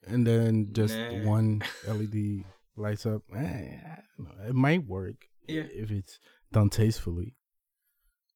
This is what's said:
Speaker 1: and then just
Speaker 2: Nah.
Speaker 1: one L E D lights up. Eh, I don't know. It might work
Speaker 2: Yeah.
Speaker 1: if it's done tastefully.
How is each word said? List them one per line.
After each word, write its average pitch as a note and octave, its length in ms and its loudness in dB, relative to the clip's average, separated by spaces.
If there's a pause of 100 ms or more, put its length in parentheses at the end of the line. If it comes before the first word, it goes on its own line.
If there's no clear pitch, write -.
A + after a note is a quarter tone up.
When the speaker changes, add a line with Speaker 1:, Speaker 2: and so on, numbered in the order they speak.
Speaker 1:
and A#2 220 2
then A2+ 460 4
just A2 240 2
Speaker 2:
Nah. A#2 260 -6
Speaker 1:
one G#2+ 400 2 (240)
L G#2+ 140 -2
E G#2+ 60 -4
D G#2 360 -4 (320)
lights G#2 300 -4
up. G#2+ 160 -2 (120)
Eh, G2+ 60 -8
I - 600 -8 (180)
don't - 100 -14
know. G2 220 -14
It C3 60 0
might C#3+ 300 4
work F#2+ 420 -8 (200)
Speaker 2:
Yeah. D#3 240 -4
Speaker 1:
if G#2+ 200 -8
it's G2+ 280 -6 (320)
done G#2 180 6
tastefully. F2+ 640 0 (1000)